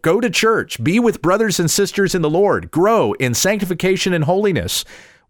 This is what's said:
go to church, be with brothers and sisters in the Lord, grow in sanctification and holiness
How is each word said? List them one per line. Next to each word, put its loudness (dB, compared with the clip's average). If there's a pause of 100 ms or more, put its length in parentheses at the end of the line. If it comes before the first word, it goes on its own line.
go 2
to 0
church, -2
be 2
with 0
brothers 2
and 0
sisters 0
in 0
the 0
Lord, 0
grow 2
in -2
sanctification -2
and 0
holiness -2 (460)